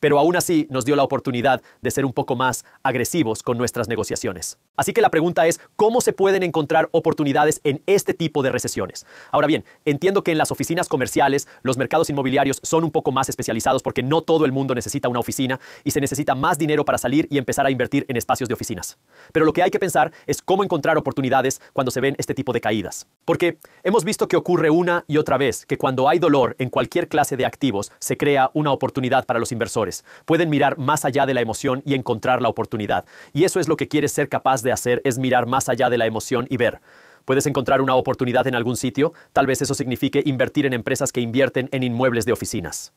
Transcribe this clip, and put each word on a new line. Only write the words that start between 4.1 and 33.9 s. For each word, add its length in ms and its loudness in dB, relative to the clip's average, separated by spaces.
Así 160 0
que 80 4
la 80 6
pregunta 380 2
es, 140 2
¿cómo 260 4
se 100 2
pueden 300 2
encontrar 480 0
oportunidades 760 2
en 220 0
este 260 2
tipo 300 -2
de 80 2
recesiones? 560 -6
Ahora 160 2
bien, 180 0
entiendo 360 0
que 100 0
en 40 0
las 140 0
oficinas 380 -2
comerciales, 600 2
los 160 0
mercados 320 2
inmobiliarios 520 0
son 220 0
un 60 0
poco 220 -2
más 180 0
especializados 520 -2
porque 200 -4
no 180 2
todo 240 2
el 80 2
mundo 220 -2
necesita 340 -4
una 120 0
oficina 380 -2
y 80 -2
se 100 0
necesita 320 -2
más 240 0
dinero 260 0
para 140 0
salir 320 0
y 80 0
empezar 260 -2
a 60 2
invertir 380 0
en 80 -2
espacios 320 -2
de 60 -2
oficinas. 440 -8
Pero 140 4
lo 80 2
que 80 2
hay 80 4
que 80 -2
pensar 340 0
es 160 -4
cómo 220 2
encontrar 340 0
oportunidades 640 0
cuando 200 -2
se 80 -2
ven 180 0
este 160 -6
tipo 180 -4
de 80 -2
caídas. 460 -4
Porque 340 0
hemos 200 2
visto 240 -2
que 80 0
ocurre 320 2
una 380 2
y 100 0
otra 220 2
vez 260 0
que 140 -4
cuando 320 2
hay 80 4
dolor 400 2
en 100 -2
cualquier 400 -2
clase 300 -2
de 80 0
activos, 540 -2
se 180 -4
crea 360 2
una 180 0
oportunidad 520 -2
para 140 -2
los 140 -4
inversores. 420 -2
Pueden 260 2
mirar 280 2
más 260 0
allá 220 0
de 80 0
la 60 0
emoción 460 -2
y 80 0
encontrar 480 -2
la 60 2
oportunidad. 560 -4
Y 120 2
eso 160 0
es 80 -2
lo 80 2
que 100 -4
quieres 240 0